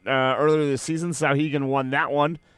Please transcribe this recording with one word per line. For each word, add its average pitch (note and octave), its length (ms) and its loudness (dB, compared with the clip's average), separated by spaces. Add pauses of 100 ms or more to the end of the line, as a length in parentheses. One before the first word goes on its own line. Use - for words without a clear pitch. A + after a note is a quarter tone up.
uh, C3 320 2
earlier D3+ 280 2
this C#3 140 -2
season. D#3+ 300 -4
Souhegan C#3+ 560 0
won C3 240 -2
that C#3+ 200 0
one. D3 280 0 (200)